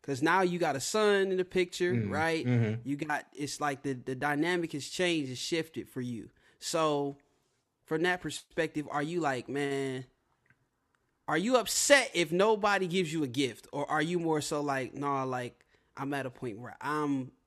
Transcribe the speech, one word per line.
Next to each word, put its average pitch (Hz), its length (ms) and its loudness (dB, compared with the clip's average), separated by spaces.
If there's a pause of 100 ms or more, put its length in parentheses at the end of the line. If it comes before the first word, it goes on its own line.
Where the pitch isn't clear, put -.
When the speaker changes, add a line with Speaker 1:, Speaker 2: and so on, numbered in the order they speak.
Speaker 1:
'Cause 135 200 -4
now 175 200 6
you 180 160 0
got 151 180 0
a 131 40 -4
son 202 520 2
in 185 60 0
the 180 80 0
picture, 180 480 0
Speaker 2:
Mm-hmm. 107 180 0
Speaker 1:
right? 160 340 0
Speaker 2:
Mm-hmm. 117 420 2
Speaker 1:
You 143 80 -2
got, 151 360 -4
it's 139 280 -8
like 143 220 -2
the, 139 120 -2
the 127 200 -6
dynamic 156 580 0
has 143 140 -8
changed, 165 440 -2
has 127 80 -8
shifted 160 500 -4
for 127 140 -8
you. 120 260 -6 (300)
So 147 580 0 (680)
from 160 180 0
that 180 180 2
perspective, 156 680 -4
are 147 120 0
you 170 180 -2
like, 135 280 -2
"Man, 135 560 -2 (1200)
are 156 100 2
you 240 180 2
upset 240 580 4
if 165 180 2
nobody 196 540 4
gives 170 260 0
you 160 120 -2
a 131 40 -2
gift?" 120 440 -2
Or 143 180 -4
are 151 120 2
you 175 160 0
more 160 220 2
so 147 200 -2
like, 135 340 -2
Nah, 139 300 -2
like, 123 400 -6 (320)
I'm 139 180 -4
at 135 120 -4
a 127 40 -6
point 120 280 -10
where 120 220 -14
I'm 143 520 -2 (140)